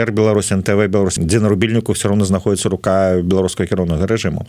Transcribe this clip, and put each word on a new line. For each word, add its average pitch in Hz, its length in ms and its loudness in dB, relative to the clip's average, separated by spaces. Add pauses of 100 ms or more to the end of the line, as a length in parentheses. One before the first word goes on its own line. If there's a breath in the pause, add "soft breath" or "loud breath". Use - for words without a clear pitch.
Р 117 120 -2
Беларусь, 107 400 2
Н 95 100 2
Т 101 120 0
В 101 140 2
Беларусь, 95 300 0
дзе 85 220 0
на 107 80 2
рубільніку 110 440 0
ўсё 101 160 -4
роўна 101 160 2
знаходзіцца 95 480 0
рука 95 480 0
беларускага 92 480 0
кіроўнага 87 400 -2
рэжыму. 104 400 -4